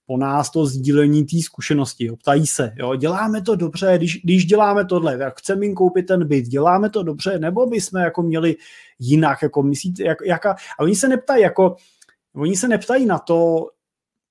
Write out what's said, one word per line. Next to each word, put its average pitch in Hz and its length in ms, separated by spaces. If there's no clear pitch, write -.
po 127 100
nás 139 340
to 160 160
sdílení 143 580
té 160 180
zkušenosti, - 600
jo, 117 120
ptají 143 300
se, 117 320
jo, 131 180
děláme 190 460
to 208 140
dobře, 175 400
když, 170 260
když 180 240
děláme 202 380
tohle, 165 340
tak 135 200
chceme 196 280
jim 202 80
koupit 185 280
ten 180 260
byt, 139 200
děláme 175 420
to 208 120
dobře, 170 360
nebo 185 280
bychom 196 340
jako 175 220
měli 160 340
jinak, 139 440
jako 143 200
myslíte, 180 420
jak, 160 220
jaká, 180 240
a 147 40
oni 185 140
se 269 120
neptají 254 340
jako, 185 340
oni 160 200
se 247 120
neptají 240 380
na 175 120
to, 165 480